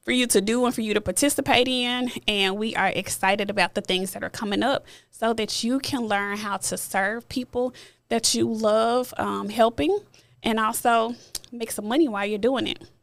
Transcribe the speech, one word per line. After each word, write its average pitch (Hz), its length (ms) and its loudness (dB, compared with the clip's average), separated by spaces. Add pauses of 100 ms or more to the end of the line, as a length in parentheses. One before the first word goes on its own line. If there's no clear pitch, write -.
for - 100 -4
you 247 160 2
to 214 140 4
do 233 240 2
and 247 100 0
for 233 60 -4
you 214 120 -2
to 208 80 2
participate 277 680 2
in. 247 420 -2 (160)
And 196 300 2
we 220 180 -4
are 190 120 2
excited 196 640 -2
about 196 240 0
the 208 80 -2
things 185 300 -2
that 208 120 -8
are - 60 -6
coming 202 340 -2
up 262 220 0 (260)
so 226 220 0
that 220 300 -4
you 247 160 0
can 240 280 -4
learn 202 300 0
how 208 200 -4
to 190 200 -4
serve 202 520 -4
people 247 440 -4 (360)
that 226 240 2
you 233 140 2
love, 226 720 2
um, 202 320 -4
helping, 233 500 2 (420)
and 220 200 0
also 233 520 2 (380)
make 233 200 -8
some 208 180 -6
money 285 180 4
while 202 180 -2
you're 208 120 -2
doing 226 280 2
it. - 160 -6 (220)